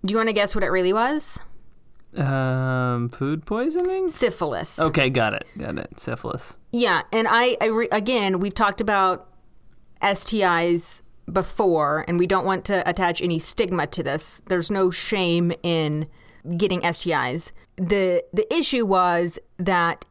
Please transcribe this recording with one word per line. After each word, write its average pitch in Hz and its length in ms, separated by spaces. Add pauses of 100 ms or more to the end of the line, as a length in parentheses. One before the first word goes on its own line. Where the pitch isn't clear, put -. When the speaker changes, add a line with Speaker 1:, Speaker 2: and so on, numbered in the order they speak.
Speaker 1:
Do 196 80
you 220 60
wanna 220 140
guess 202 200
what 208 100
it 170 60
really 185 240
was? 254 460 (760)
Speaker 2:
Um, 131 920
food 147 360
poisoning? 359 640
Speaker 1:
Syphilis. 156 720
Speaker 2:
Okay, 151 300
got 113 240
it. - 120 (120)
Got - 220
it. - 200
Syphilis. - 560 (160)
Speaker 1:
Yeah, 233 300 (100)
and 220 180
I, 240 300
I - 60
re-, 226 260
again, 202 480
we've 190 140
talked 202 280
about 196 460 (760)
S 196 220
T 214 200
Is 170 580 (300)
before, 165 760
and 175 120
we 180 80
don't 185 180
want 190 200
to 190 220
attach 175 340
any 170 180
stigma 175 480
to 160 160
this. 143 420
There's 175 260
no 190 200
shame 175 600 (120)
in 156 440 (480)
getting 185 300
S 170 160
T 175 100
Is. 135 400 (260)
The, 185 540
the 208 220
issue 277 320
was 180 520 (200)
that 175 520